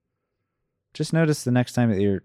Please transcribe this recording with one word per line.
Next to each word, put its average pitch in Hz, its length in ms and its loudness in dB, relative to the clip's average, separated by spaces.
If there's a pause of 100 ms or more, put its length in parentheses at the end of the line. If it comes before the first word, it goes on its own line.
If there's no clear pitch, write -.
(960)
Just - 180 -8
notice 160 300 0
the 127 80 -2
next 123 220 0
time 120 180 2
that 95 100 0
you're, 98 240 0